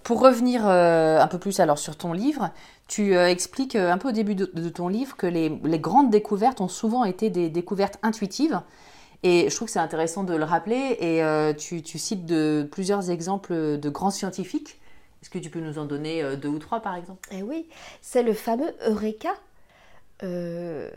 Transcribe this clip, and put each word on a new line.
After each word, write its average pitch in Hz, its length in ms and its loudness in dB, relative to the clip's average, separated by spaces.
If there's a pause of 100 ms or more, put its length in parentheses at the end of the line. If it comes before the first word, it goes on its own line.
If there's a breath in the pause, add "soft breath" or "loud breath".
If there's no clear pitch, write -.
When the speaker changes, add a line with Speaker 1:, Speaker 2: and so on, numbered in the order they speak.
Speaker 1:
pour 233 160 0
revenir, 247 480 6
euh, 165 520 6
un 147 80 8
peu 175 100 -2
plus 196 220 -4
alors 156 180 6
sur 151 180 -8
ton 170 180 -6
livre, 233 360 -2 (380 loud breath)
tu, 202 280 2
euh, 180 140 6
expliques, 240 460 -2
euh, 180 160 4
un 185 80 2
peu 269 100 -4
au - 20 0
début 214 220 0
de, 190 180 -2
de 170 180 -4
ton 175 180 -6
livre 226 280 -4
que 190 120 -2
les, 165 220 0 (140)
les 160 140 2
grandes 202 320 4
découvertes 208 520 2
ont 185 60 -2
souvent 226 360 0
été 202 260 0
des 175 220 -2
découvertes 185 500 -2
intuitives. 220 580 -2 (600 loud breath)
Et 175 300 4
je - 40 -6
trouve 220 120 -6
que - 60 -10
c'est - 40 -2
intéressant 165 460 -2
de 180 100 -2
le 156 100 2
rappeler. 214 560 0
Et, 165 220 2
euh, 156 320 2
tu, 156 300 -8
tu - 160 -12
cites 185 260 -6
de, 151 460 0
plusieurs 190 400 -2
exemples 165 640 -2
de 147 120 -4
grands 180 200 -2
scientifiques. 196 720 -8 (420 soft breath)
Est-ce - 80 -20
que - 80 -10
tu 160 140 -12
peux 170 80 -8
nous 156 180 -8
en 151 80 -6
donner, 151 380 -4
euh, 139 120 -4
deux 139 140 -6
ou 151 80 -2
trois, 226 220 -6
par 185 160 -8
exemple ? 180 240 -14 (120)
Speaker 2:
Eh 190 120 -8
oui, 320 260 -8 (320 loud breath)
c'est 247 220 0
le 226 100 2
fameux 233 400 -2 (140)
Eureka. 214 480 -2 (880 soft breath)
Euh, 175 720 -8